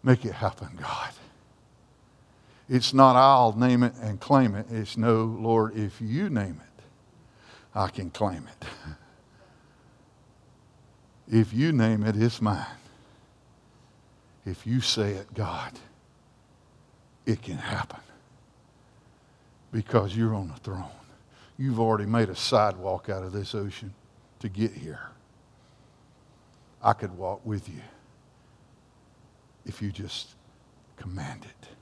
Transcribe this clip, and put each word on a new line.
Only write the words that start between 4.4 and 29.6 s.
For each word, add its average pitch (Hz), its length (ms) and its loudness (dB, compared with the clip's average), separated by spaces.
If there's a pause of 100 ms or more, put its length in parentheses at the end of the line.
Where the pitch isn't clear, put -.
it." 107 160 -6
It's, 110 260 -6
"No, 113 280 2
Lord, 110 520 0
if 104 240 -6
you 131 280 -4
name 95 320 -4
it, - 240 -20 (920)
I 98 140 -2
can 90 220 -8
claim 90 380 -4
it. - 200 -18 (2500)
If 110 240 4
you 147 200 2
name 110 320 2
it, 107 120 0
it's 117 240 2
mine. 101 260 -2 (1800)
If 95 220 -10
you 123 140 0
say 104 320 0
it, 98 220 -10
God, 98 380 -6 (1500)
it - 180 -2
can - 160 -10
happen. - 420 -6 (1700)
Because 104 440 0
you're 113 180 0
on 95 140 -6
the 73 60 -12
throne. 92 360 -12 (680)
You've 131 220 -2
already 110 260 2
made 110 220 2
a 90 80 -8
sidewalk 98 720 0
out 95 140 -6
of 92 100 -10
this 101 220 -8
ocean 101 400 -8 (460)
to 113 80 -8
get 101 240 -2
here. - 380 -14 (1800)
I 107 60 4
could 92 260 -6
walk 95 260 -8
with 104 240 -8
you 80 140 -18 (1800)